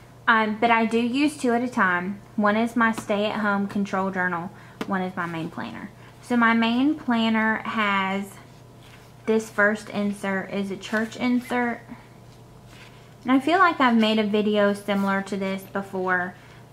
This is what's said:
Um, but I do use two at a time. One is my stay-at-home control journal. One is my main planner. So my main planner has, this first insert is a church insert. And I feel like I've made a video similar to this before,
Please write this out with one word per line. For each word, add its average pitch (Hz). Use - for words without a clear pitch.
Um, 220
but 233
I 226
do 226
use 262
two 247
at 240
a 254
time. 190
One 208
is 233
my 226
stay-at-home 208
control 196
journal. 180
One 190
is 185
my 175
main 165
planner. 110
So 247
my 233
main 240
planner 226
has, 196
this 220
first 208
insert 202
is 196
a 185
church 220
insert. 247
And 240
I 269
feel 311
like 339
I've 247
made 220
a 220
video 208
similar 196
to 196
this 190
before, 185